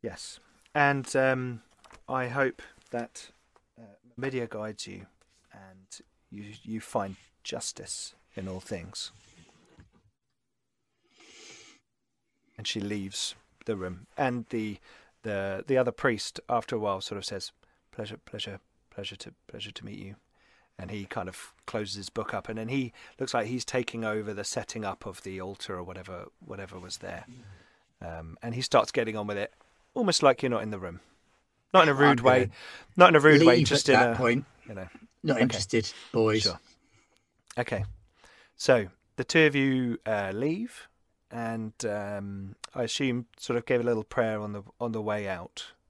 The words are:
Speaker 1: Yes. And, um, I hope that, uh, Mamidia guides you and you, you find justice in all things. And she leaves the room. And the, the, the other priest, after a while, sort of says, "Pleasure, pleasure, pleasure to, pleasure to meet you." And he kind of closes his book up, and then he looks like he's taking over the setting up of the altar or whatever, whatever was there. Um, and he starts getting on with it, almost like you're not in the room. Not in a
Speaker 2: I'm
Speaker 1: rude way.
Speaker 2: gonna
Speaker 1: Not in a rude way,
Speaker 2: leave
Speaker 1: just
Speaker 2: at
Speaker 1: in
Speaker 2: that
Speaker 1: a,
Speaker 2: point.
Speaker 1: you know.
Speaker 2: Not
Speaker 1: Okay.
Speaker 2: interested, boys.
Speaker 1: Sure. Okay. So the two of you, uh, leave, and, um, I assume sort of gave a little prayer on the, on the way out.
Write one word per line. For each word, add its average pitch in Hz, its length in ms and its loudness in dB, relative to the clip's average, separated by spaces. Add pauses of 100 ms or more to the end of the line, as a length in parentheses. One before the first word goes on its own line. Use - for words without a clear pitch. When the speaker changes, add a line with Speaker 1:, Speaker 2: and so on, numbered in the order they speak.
Speaker 1:
Yes. - 380 -12 (340)
And, 139 420 2
um, 127 460 0 (460)
I 131 200 -4
hope 131 320 -2 (300)
that, - 400 -10 (480)
uh, 113 40 -20 (380)
Mamidia 127 280 -4
guides 107 380 -10
you 95 200 -16 (460)
and - 480 -20 (300)
you, 104 140 -14 (180)
you 110 180 -6
find 98 360 -4 (280)
justice - 720 -10 (220)
in 95 120 -8
all 92 120 -8
things. - 520 -12 (3500)
And 107 80 -10
she 110 140 -4
leaves 98 540 -6 (300)
the 110 120 -4
room. 92 300 -8 (100)
And 123 340 -2
the, 107 280 -4 (440)
the, 98 440 -4
the 135 120 2
other 120 140 2
priest, - 560 -2
after 117 280 -2
a - 20 -2
while, 98 220 -2
sort 104 180 -10
of 95 60 -10
says, - 280 -10 (380)
"Pleasure, 107 280 -12
pleasure, 101 420 -14 (300)
pleasure 98 260 -12
to, - 160 -18 (160)
pleasure 104 240 -16
to - 120 -16
meet 101 140 -12
you." 98 180 -14 (640)
And 92 120 -12
he 101 140 -8
kind 92 240 -8
of - 240 -14 (140)
closes 101 300 -6
his 98 140 -12
book - 240 -6
up, 98 140 -8
and 110 100 -8
then 110 100 -8
he 131 240 -2 (260)
looks 131 160 -6
like 113 120 0
he's 120 180 -4
taking 117 400 -4
over 107 300 -4
the 101 100 -8
setting 110 400 -6
up 95 220 -8
of 95 160 -12
the 95 180 -8
altar 95 360 -10
or 90 60 -8
whatever, 92 440 -12 (180)
whatever 98 340 -14
was 90 200 -12
there. 90 280 -12 (720)
Um, 82 420 -12
and 117 120 -6
he 123 80 -6
starts 113 280 4
getting 113 260 -2
on 104 100 -4
with 104 120 -4
it, 104 140 -6 (420)
almost 202 280 2
like 135 200 6
you're 131 80 0
not 110 120 -2
in 107 80 -6
the 104 80 -6
room. 90 220 -10 (720)
Not 185 120 10
in 156 40 6
a 143 40 4
Speaker 2:
I'm 131 60 2
Speaker 1:
rude 143 220 8
way. 127 260 8
Speaker 2:
gonna - 40 -6 (460)
Speaker 1:
Not 180 140 12
in 160 60 8
a 147 40 10
rude 151 260 10
way, 123 120 10
Speaker 2:
leave 139 80 6
Speaker 1:
just 139 220 2
Speaker 2:
at 131 60 10
Speaker 1:
in 127 60 10
Speaker 2:
that 120 140 6
Speaker 1:
a, - 20 -2
Speaker 2:
point. 120 280 2 (240)
Speaker 1:
you 110 60 -12
know. 95 140 -10 (340)
Speaker 2:
Not 147 120 2
Speaker 1:
Okay. 117 80 2
Speaker 2:
interested, 110 500 0 (200)
boys. 110 300 4
Speaker 1:
Sure. 90 160 0 (1000)
Okay. 113 280 -2 (720)
So 113 320 4 (280)
the 131 80 -4
two 160 220 6
of 143 80 4
you, 131 500 2
uh, 101 300 0
leave, 165 540 -4 (420)
and, 113 420 -6 (140)
um, 101 720 -6 (180)
I 127 80 -4
assume 123 440 -2 (120)
sort - 180 -4
of 117 100 -4
gave 123 140 2
a 117 40 -2
little 113 200 0
prayer 110 360 0
on 104 120 -6
the, 101 100 -8 (180)
on 117 120 -4
the 110 100 -4
way 104 260 -2
out. 90 380 -8 (240)